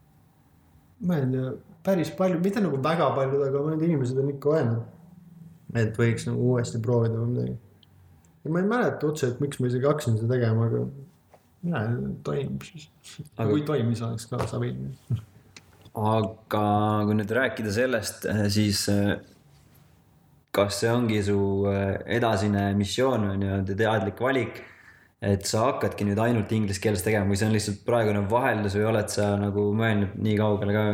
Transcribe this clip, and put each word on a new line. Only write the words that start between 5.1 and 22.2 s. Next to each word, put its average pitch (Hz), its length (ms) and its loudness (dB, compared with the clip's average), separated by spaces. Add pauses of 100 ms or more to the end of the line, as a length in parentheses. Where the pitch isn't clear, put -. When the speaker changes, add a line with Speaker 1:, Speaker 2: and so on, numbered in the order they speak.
Speaker 1:
et 107 180 0
võiks 117 320 2
nagu 120 220 0
uuesti 123 320 -2
proovida 113 400 2
või 120 100 -2
midagi. 123 220 -2 (840)
Ja 151 120 -6
ma 175 80 0
ei 196 80 0
mäleta 202 400 0
otse, 135 220 -2
et 120 100 -8
miks 139 220 -2
ma 123 80 2
isegi 127 160 0
hakkasin 120 320 2
seda 117 160 0
tegema, 113 320 2
aga 120 160 0 (800)
mina 156 260 -2
ei 131 260 -4 (140)
toimu 139 400 -4
siis. - 220 -20 (500)
Speaker 2:
Aga 110 100 0
Speaker 1:
Kui 151 140 2
toimis, 120 400 0
oleks 117 240 -6
ka, 123 140 -6 (100)
sa 120 80 -4
võid. 123 240 -4 (1080)
Speaker 2:
Aga 107 760 0 (420)
kui 107 100 2
nüüd 107 160 -2
rääkida 117 400 0
sellest, 117 540 -2
äh, 104 220 0
siis, 101 400 2
äh, 101 260 2 (1400)
kas 101 280 0
see 113 80 2
ongi 113 320 2
su, 101 160 2 (260)
äh, 98 320 0 (100)
edasine 104 680 2